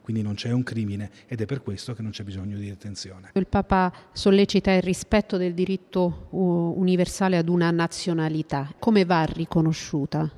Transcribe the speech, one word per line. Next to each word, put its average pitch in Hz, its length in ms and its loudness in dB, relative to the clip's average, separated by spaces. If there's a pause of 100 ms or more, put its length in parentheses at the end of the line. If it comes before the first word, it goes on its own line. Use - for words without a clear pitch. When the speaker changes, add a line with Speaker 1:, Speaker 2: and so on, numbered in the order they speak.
Speaker 1:
quindi 110 200 -4
non 104 120 -4
c'è 117 180 -4
un 123 100 2
crimine 104 480 -6 (160)
ed 120 140 -8
è 107 60 -2
per 131 160 -8
questo 104 320 -8
che 113 80 -10
non 110 80 -6
c'è 101 140 -12
bisogno 98 340 -8
di 101 80 -8
detenzione. 95 680 -14
Speaker 2:
Il 190 120 0
Papa 190 440 2 (220)
sollecita 196 600 4
il 185 100 4
rispetto 196 560 -2
del 180 160 -2
diritto, 180 760 -2
uh, 170 460 2
universale 185 640 2
ad 165 100 0
una 175 220 4
nazionalità. 156 1080 -2
Come 208 280 4
va 170 180 4
riconosciuta? 160 1120 0